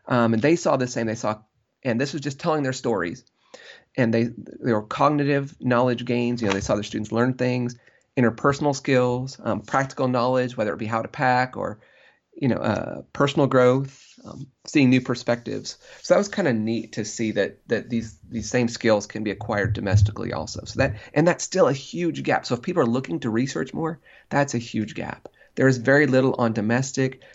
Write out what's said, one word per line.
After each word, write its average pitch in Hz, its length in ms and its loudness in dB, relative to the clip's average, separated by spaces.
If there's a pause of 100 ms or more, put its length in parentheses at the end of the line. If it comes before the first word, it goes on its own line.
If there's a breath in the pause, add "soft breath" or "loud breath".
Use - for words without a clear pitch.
Um, 120 260 2
and 113 100 0
they 156 120 4
saw 156 220 0
the 127 100 0
same, 117 200 -4
they 110 80 -2
saw, 110 260 -4 (420)
and 120 180 -2
this 139 120 -2
was 151 100 -8
just 139 160 -8
telling 156 240 -2
their 131 100 -2
stories. 98 520 -4 (720 loud breath)
And 117 160 2
they, 117 180 2 (300)
there 120 140 0
were 107 80 0
cognitive 143 760 0
knowledge 123 440 2
gains. 120 380 -2
You 107 60 0
know, 98 60 2
they 98 60 0
saw 104 140 0
their 104 80 -2
students 107 300 -6
learn 123 220 2
things, 123 420 -2 (400 soft breath)
interpersonal 139 580 2
skills, 127 720 0
um, 104 160 -2
practical 135 480 -2
knowledge, 127 480 0
whether 107 160 -2
it - 60 -6
be 113 80 -6
how 113 160 -2
to - 60 -8
pack 127 480 0
or 101 220 -6 (580 soft breath)
you 139 120 0
know, 113 80 2
uh, - 460 -2 (100)
personal 139 340 2
growth, 131 800 2
um, - 220 -16 (200)
seeing 139 240 6
new 127 100 6
perspectives. 117 760 -4 (240 loud breath)
So - 120 4
that 180 40 6
was 208 100 0
kinda 170 240 0
neat 113 400 -2
to 110 120 -6
see 110 280 -4
that, 101 260 -2 (100)
that 110 220 -2
these, 113 280 -4 (100)
these 113 220 -8
same 123 180 2
skills 110 380 2
can 107 160 -8
be 107 80 -2
acquired 104 420 -2
domestically 98 600 2
also. - 320 -8
So - 140 -10
that, 127 180 0 (160 loud breath)
and 160 160 4
that's - 160 0
still - 240 4
a 131 40 2
huge 143 500 -4
gap. 135 240 0
So 127 80 0
if 117 80 -6
people 175 200 0
are 123 40 4
looking 135 340 -2
to 127 100 -4
research 135 420 -2
more, 160 280 -6 (300 soft breath)
that's 143 240 0
a 123 40 0
huge 110 360 -6
gap. - 340 -10 (280 soft breath)
There 131 120 6
is 127 100 4
very 135 300 4
little 131 280 4
on 113 160 0
domestic. 127 720 -2 (120)